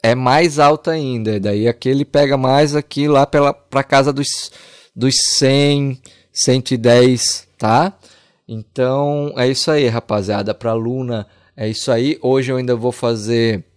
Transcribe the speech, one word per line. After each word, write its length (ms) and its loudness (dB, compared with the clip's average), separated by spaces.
é 120 2
mais 440 2
alta 320 2
ainda. 500 -4
Daí 260 0
aqui 220 -2
ele 160 0
pega 320 0
mais 400 2
aqui 320 -4
lá 160 4
pela, 300 0
pra 280 -4
casa 300 2
dos, 400 -6
dos 200 0
cem, 680 2
cento 420 0
e 40 0
dez, 800 2
tá? 400 0
Então 920 -4
é 120 0
isso 220 -2
aí, 180 2
rapaziada. 640 -4
Pra 220 -4
Luna 520 -4
é 100 -6
isso 240 -6
aí. 300 0
Hoje 320 0
eu 60 -2
ainda 180 -2
vou 160 -4
fazer 720 -2